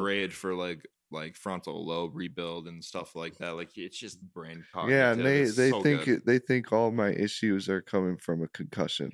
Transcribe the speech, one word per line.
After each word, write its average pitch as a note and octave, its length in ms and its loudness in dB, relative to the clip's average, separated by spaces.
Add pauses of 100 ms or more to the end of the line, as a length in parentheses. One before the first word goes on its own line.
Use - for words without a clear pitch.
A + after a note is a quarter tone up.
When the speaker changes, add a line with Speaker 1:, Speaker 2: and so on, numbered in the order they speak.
Speaker 1:
Great G2 320 -2
for, F#2 220 -6
like, F2 320 -6 (240)
like, D#2 260 -10
frontal E2+ 500 -8
lobe E2 300 -4
rebuild E2+ 500 -6
and E2+ 160 -14
stuff - 320 -10
like E2 240 -8
that. F2 120 -6
Like, E2+ 280 -10
it's F2+ 200 -10
just F#2+ 220 -14
brain E2 440 -14 (100)
Speaker 2:
Yeah, B2 380 4
and A#2 80 2
Speaker 1:
cognitive. A#2+ 40 2
Speaker 2:
they, C#3 180 4
Speaker 1:
It's A2+ 140 2
Speaker 2:
they B2+ 140 6
Speaker 1:
so A2 120 2
Speaker 2:
think D3 240 4
Speaker 1:
good. B2+ 120 6
Speaker 2:
it, - 80 -12
they A#2+ 140 6
think B2+ 320 0
all A2+ 180 4
my A2 200 2
issues G2 580 0
are F#2+ 140 0
coming F#2 340 0
from E2 260 -4
a D#2+ 60 -4
concussion. - 640 -4